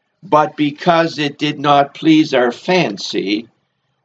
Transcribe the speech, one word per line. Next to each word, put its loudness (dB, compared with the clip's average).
but 0
because -2
it -6
did -6
not 0
please 2
our 2
fancy, -4